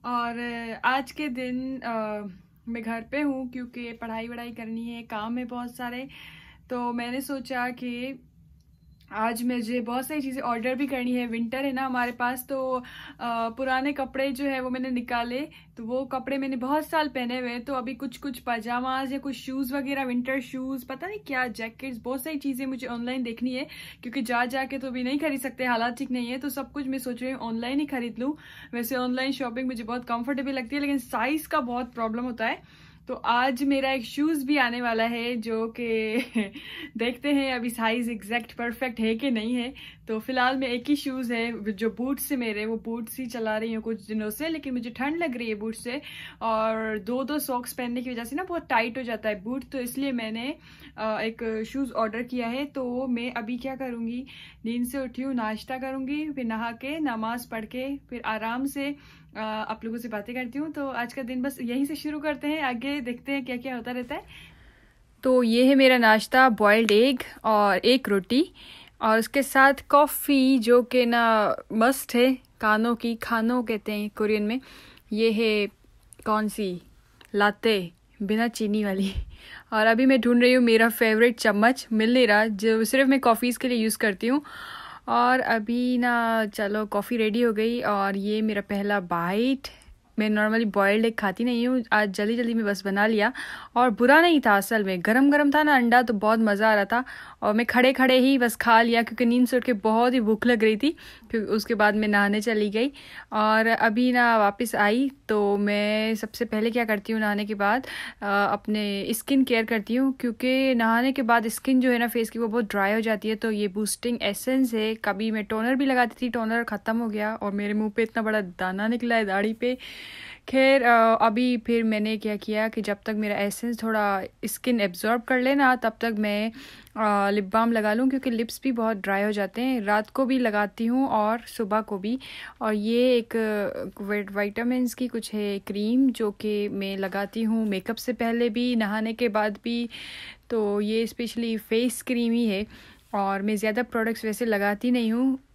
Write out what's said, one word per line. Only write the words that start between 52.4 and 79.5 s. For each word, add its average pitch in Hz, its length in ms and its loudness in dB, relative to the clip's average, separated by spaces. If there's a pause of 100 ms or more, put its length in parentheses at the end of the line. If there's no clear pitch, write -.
है। 262 180 -4
तो 254 420 -4
मैं 240 260 -4
अभी 240 240 -6
क्या 269 180 -8
करूँगी, 240 500 -8 (400)
नींद 240 200 -2
से 269 140 -6
उठी 247 220 -8
हूँ, 269 120 -4
नाश्ता 220 440 -6
करूँगी, 269 540 -6
फिर 262 140 -6
नहा 220 260 -4
के, 269 280 -8
नमाज़ 240 500 -4
पढ़ 220 160 -8
के, 262 320 -8
फिर 240 280 -12
आराम 226 400 -4
से, 277 300 -4 (420)
अ, - 40 -10
आप 220 440 -6
लोगों 226 120 -6
से 233 100 -10
बातें 214 280 -8
करती 254 240 -6
हूँ। 311 120 -4
तो 285 160 -6
आज 240 260 -6
का 269 80 -8
दिन 254 200 -6
बस 254 200 -4
यहीं 247 240 -2
से 294 100 -6
शुरू 302 240 -6
करते 294 280 -4
हैं, 311 140 -2
आगे 269 400 -4
देखते 240 300 -8
हैं 277 140 -4
क्या 247 120 -6
क्या 254 180 -8
होता 240 160 -8
रहता 247 240 -6
है। 415 100 -10 (1000)
तो 254 200 6
ये 233 220 6
है 277 100 8
मेरा 262 220 8
नाश्ता, 233 520 6
बॉइल्ड 214 420 6
एग 247 280 6 (240)
और 208 340 4
एक 240 320 4
रोटी 233 420 2 (500)
और 220 180 4
उसके 262 240 0
साथ 269 300 6 (160)
कॉफ़ी 269 720 6
जो 240 240 6
कि 247 220 2
ना 226 500 4 (180)
मस्ट 240 420 2
है, 254 220 4 (240)
कानों 220 340 2
की, 233 200 -4
खानों 233 480 0
कहते 220 280 -4
हैं 208 180 -4
कोरियन 214 340 0
में। 233 180 -2 (520)
ये 226 180 2
है 214 360 2 (580)
कौन 214 220 0
सी, 190 340 -6 (540)
लाते, 202 560 2 (300)
बिना 214 260 0
चीनी 214 360 -2
वाली। 196 300 -2 (600)